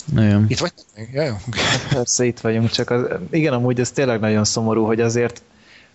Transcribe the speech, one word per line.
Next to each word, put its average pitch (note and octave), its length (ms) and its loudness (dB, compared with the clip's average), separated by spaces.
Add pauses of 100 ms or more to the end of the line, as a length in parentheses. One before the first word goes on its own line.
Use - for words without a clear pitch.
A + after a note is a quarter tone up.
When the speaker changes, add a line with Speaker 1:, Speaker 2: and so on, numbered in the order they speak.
(120)
Speaker 1:
Igen. G#2+ 360 4
Speaker 2:
Itt A2+ 120 0
vagy? E3+ 120 -4 (420)
Ja, C#3 100 -2
jó. C3+ 100 -2 (180)
Speaker 3:
Hát - 380 -2
persze, B2 360 0
itt A#2 140 -2
vagyunk, A2+ 300 0
csak A#2+ 200 -2
az, B2 120 2 (300)
igen, D#3 220 0
amúgy B2 260 0
ez B2 120 -2
tényleg B2+ 280 0
nagyon G#2+ 240 2
szomorú, A2 420 0
hogy A2+ 160 2
azért, A#2 400 0 (540)